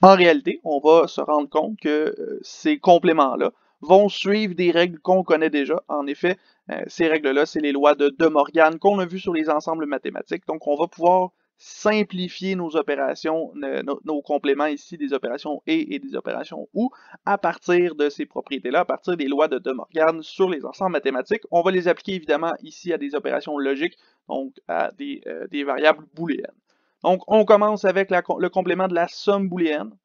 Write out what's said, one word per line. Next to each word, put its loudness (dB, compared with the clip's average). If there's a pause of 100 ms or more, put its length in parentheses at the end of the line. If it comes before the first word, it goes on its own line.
En 12
réalité, 2
on -2
va 6
se -6
rendre -2
compte -4
que, -2
euh, -8
ces -2
compléments-là 4 (280)
vont 6
suivre -2
des 2
règles 2
qu'on 2
connaît 2
déjà. -2
En -6
effet, -2 (340)
euh, -6
ces 0
règles-là, 2
c'est -6
les 0
lois 4
de 2
De 0
Morgan 4
qu'on 2
a -2
vues -10
sur -6
les -2
ensembles -2
mathématiques. -8
Donc, -8
on 0
va 0
pouvoir 2 (280)
simplifier -4
nos -6
opérations, -2 (100)
euh, -6
nos, -6
nos -4
compléments -2
ici, -8
des -6
opérations -6
et -2
et -6
des -8
opérations -10
ou, 0 (340)
à 0
partir 0
de 0
ces -6
propriétés-là, -4
à 2
partir -4
des -4
lois 0
de -2
De -6
Morgan -2
sur -2
les -6
ensembles -6
mathématiques. -4 (100)
On 2
va 2
les 0
appliquer -2
évidemment -2 (100)
ici -10
à -2
des -8
opérations -4
logiques, -2 (320)
donc -8 (100)
à -2
des, -12
euh, -12
des -6
variables 2 (100)
booléennes. -6 (540)
Donc, 0
on 4
commence 2
avec 0
la 2
co-, -6
le -2
complément -2
de -4
la 0
somme -2
booléenne. -4 (120)